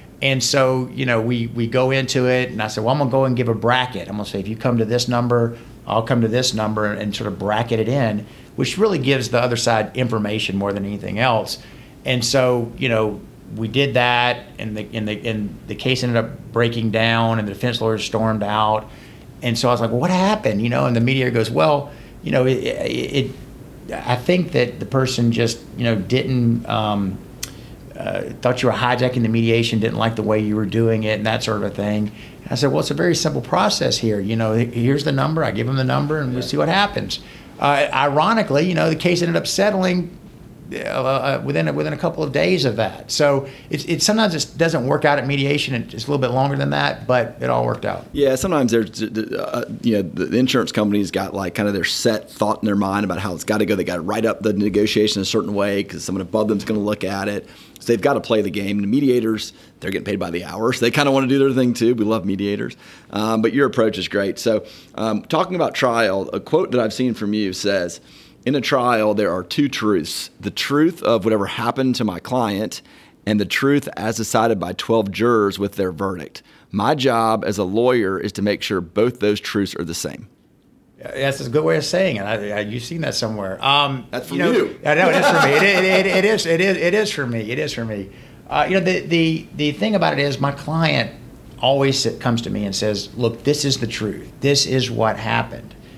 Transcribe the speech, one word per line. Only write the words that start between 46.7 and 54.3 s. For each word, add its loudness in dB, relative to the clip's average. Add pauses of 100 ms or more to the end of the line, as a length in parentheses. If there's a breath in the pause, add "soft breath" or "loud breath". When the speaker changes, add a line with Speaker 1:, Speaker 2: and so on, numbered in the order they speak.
Speaker 1:
that, -2
but 0
it -2
all 2
worked -4
out. -4
Speaker 2:
Yeah, 2
sometimes 2
there's, 0
uh, -4 (160)
you 2
know, 2
the, -4
the 0
insurance 2
company's 0
got, -4
like, -4
kind 0
of 0
their -2
set -2
thought -2
in 0
their 2
mind 2
about -2
how -4
it's -8
gotta 2
go. 2
They 0
gotta -4
write 0
up -2